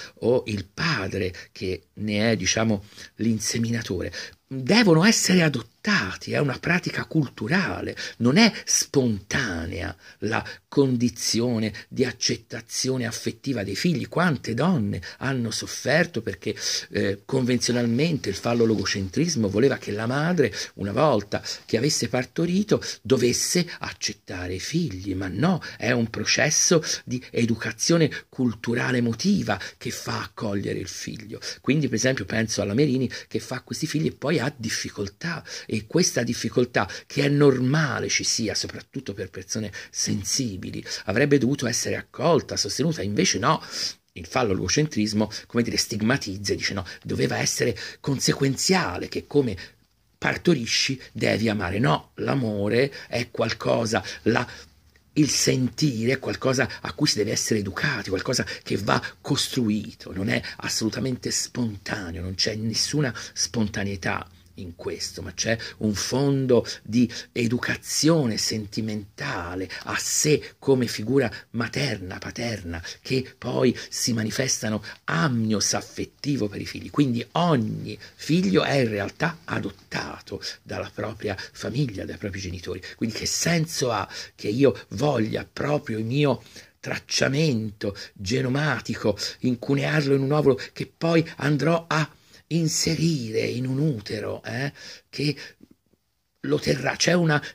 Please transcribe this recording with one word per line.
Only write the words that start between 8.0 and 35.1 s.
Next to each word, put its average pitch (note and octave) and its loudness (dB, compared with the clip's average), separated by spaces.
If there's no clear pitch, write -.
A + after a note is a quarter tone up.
non B2 4
è A3 8
spontanea F#2+ 0
la G#2+ 0
condizione A#2+ 2
di - 0
accettazione - -4
affettiva A2+ -4
dei G2 -4
figli. C3+ 2
Quante D#3 0
donne A#2 2
hanno B2 -2
sofferto C3+ 0
perché, G#2 -4
eh, G2+ 0
convenzionalmente B2 2
il G2 -2
fallo A#2+ 4
logocentrismo G#2+ 2
voleva A2 4
che - -8
la G#2+ -4
madre, C#3+ 2
una G2+ -4
volta A2 2
che - 0
avesse C#3+ 0
partorito, E3 0
dovesse B2 4
accettare - -6
i F#2 -4
figli, G2 -4
ma F#2+ -4
no, D#3 2
è A2+ 0
un A#2+ 2
processo D3 4
di B2 -4
educazione B2 2
culturale B2+ 0
emotiva A#2 2
che B2 -6
fa A2+ -6
accogliere G#2 -4
il G2 -8
figlio. - -10
Quindi, C#3+ 2
per - 0
esempio, B2+ 0
penso A2 0
alla G2 0
Merini C3 2
che - -4
fa B2 -8
questi - -6
figli D#3 0
e - 0
poi D3 0
ha A#2+ -2
difficoltà, A2+ -6